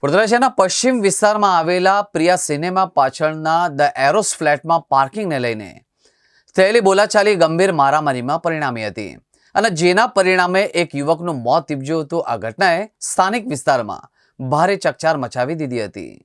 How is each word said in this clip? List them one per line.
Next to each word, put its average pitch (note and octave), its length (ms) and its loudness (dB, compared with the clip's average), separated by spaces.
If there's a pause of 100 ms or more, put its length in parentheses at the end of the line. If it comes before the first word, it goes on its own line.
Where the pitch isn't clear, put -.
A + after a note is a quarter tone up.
વડોદરા F3+ 220 2
શહેરના A#3+ 220 2
પશ્ચિમ A3+ 520 0
વિસ્તારમાં G3 580 2
આવેલા F#3 440 2
પ્રિયા F3 340 0
સિનેમા F3+ 500 -2
પાછળના D#3 800 0
ધ C#3+ 120 -4 (160)
એરોસ D3+ 420 0
ફ્લેટમાં D#3+ 420 0
પાર્કિંગને C#3+ 580 -2
લઈને A2 460 -6 (720)
થયેલી G3+ 240 4
બોલાચાલી G#3 540 4
ગંભીર E3+ 380 2
મારામારીમાં C#3+ 680 0
પરિણામી C#3 460 -4
હતી G2 280 -10 (400)
અને G#3 160 0
જેના F3+ 360 2
પરિણામે F#3 560 2
એક E3+ 320 -4
યુવકનું D3+ 480 -2
મોત D3+ 280 0
નીપજ્યું D3+ 320 -4
હતું. D#3+ 220 -4
આ A#2 120 -4
ઘટનાએ E3+ 520 -2 (120)
સ્થાનિક G3+ 460 -2
વિસ્તારમાં A#2+ 540 -2 (500)
ભારે F3 260 2
ચકચાર D#3+ 400 -2
મચાવી B2+ 380 -4
દીધી B2 300 -6
હતી. E2+ 400 -14